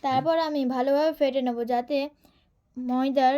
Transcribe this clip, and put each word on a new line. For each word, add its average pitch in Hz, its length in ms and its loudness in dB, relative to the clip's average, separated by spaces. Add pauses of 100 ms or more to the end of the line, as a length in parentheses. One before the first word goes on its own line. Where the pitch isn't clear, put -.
তারপর 277 360 0
আমি 302 260 -2
ভালোভাবে 277 480 2
ফেটে 269 280 0
নেব, 240 220 -2
যাতে 240 340 -2 (800)
ময়দার 254 600 2